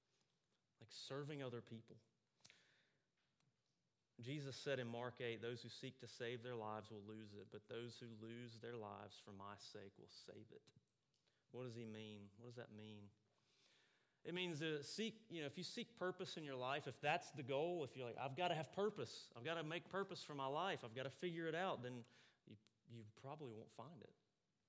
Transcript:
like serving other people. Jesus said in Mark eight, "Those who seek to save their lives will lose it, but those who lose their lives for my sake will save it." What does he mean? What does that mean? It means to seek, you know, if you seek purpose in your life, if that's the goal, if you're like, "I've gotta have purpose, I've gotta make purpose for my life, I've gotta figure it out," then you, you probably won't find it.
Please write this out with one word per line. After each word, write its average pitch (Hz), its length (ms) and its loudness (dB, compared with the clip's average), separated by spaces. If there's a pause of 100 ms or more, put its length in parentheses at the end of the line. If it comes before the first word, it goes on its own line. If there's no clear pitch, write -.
(800)
like 110 80 -16
serving 143 540 -2
other 120 180 0
people. 110 360 -10 (2250)
Jesus 139 340 -2
said 139 220 4
in 120 100 0
Mark 117 320 0
eight, 113 220 0
"Those 117 180 0
who 120 80 -6
seek - 320 -6
to 113 80 -10
save 120 340 -2
their 123 140 -2
lives 107 340 0
will 104 160 -6
lose 110 280 -8
it, 104 180 -8
but 104 160 -6
those 120 320 -4
who 123 60 -8 (200)
lose 117 360 -6
their 120 140 -2
lives 101 460 -6
for 107 140 -10
my 101 160 -2 (200)
sake 101 260 -8
will 107 100 -14
save 104 420 -12
it." - 120 -12 (880)
What 123 120 -2
does 117 120 -2
he 117 80 -2
mean? 107 360 -4 (180)
What 117 100 -12
does 120 80 -10
that 113 180 -6
mean? 107 300 -8 (1200)
It 170 80 -2
means 175 280 2
to 151 220 2
seek, 220 460 0
you 165 140 -2
know, 143 40 2
if 139 120 -4
you 180 60 0
seek - 340 -4
purpose 180 400 2
in 160 60 -2
your 135 120 0
life, 131 320 2
if 127 140 -4
that's 160 300 6
the - 100 -2
goal, 147 420 6
if 127 100 -4
you're 127 120 -2
like, 113 120 -2
"I've 135 200 0
gotta 175 160 8
have 156 180 2
purpose, 196 640 2
I've 120 80 -6
gotta 165 200 4
make 160 260 2
purpose 190 340 0
for 151 100 -4
my 139 120 4
life, 156 360 6
I've 113 120 -4
gotta 131 160 2
figure 170 360 2
it 160 80 4
out," 165 280 6
then 123 220 -2 (440)
you, 107 80 -10 (320)
you 117 140 -8 (180)
probably 139 320 -4
won't 110 240 -8
find 127 240 -8
it. - 140 -12 (540)